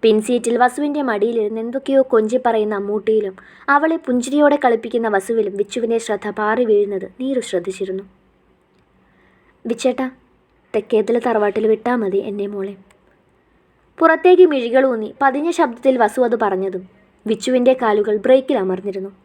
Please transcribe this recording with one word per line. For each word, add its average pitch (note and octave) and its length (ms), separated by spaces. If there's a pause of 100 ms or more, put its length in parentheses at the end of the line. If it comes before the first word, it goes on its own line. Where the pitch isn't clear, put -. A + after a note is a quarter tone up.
പിൻസീറ്റിൽ A3+ 600
വസുവിൻ്റെ C#4+ 460
മടിയിലിരുന്ന് A3+ 560
എന്തൊക്കെയോ C4+ 360 (120)
കൊഞ്ചി A3 320
പറയുന്ന G#3+ 360
അമ്മൂട്ടിയിലും G#3 540 (400)
അവളെ D#4+ 220 (100)
പുഞ്ചിരിയോടെ C4+ 580
കളിപ്പിക്കുന്ന A3+ 500
വസുവിലും G3+ 460
വിച്ചുവിൻ്റെ A3+ 460
ശ്രദ്ധ G#3 220 (100)
പാറി A3 320
വീഴുന്നത് G3+ 360 (140)
നീരു B3+ 280
ശ്രദ്ധിച്ചിരുന്നു. F#3+ 560 (1600)
"വിച്ചേട്ടാ, B3 420 (680)
തെക്കേതിലെ A3 520
തറവാട്ടിൽ G#3+ 460
വിട്ടാ A3 280
മതി G3 200 (100)
എന്നെ G3+ 240
മോളെ." G3 200 (1200)
പുറത്തേക്ക് E4+ 540
മിഴികൾ C4 400
ഊന്നി A3 160 (140)
പതിഞ്ഞ C#4 260 (100)
ശബ്ദത്തിൽ C4 440
വസു A3 260
അത് A3+ 160
പറഞ്ഞതും F#3+ 400 (460)
വിച്ചുവിൻ്റെ B3+ 520
കാലുകൾ G#3+ 320 (100)
ബ്രേക്കിൽ C4 380
അമർന്നിരുന്നു. F#3+ 500 (120)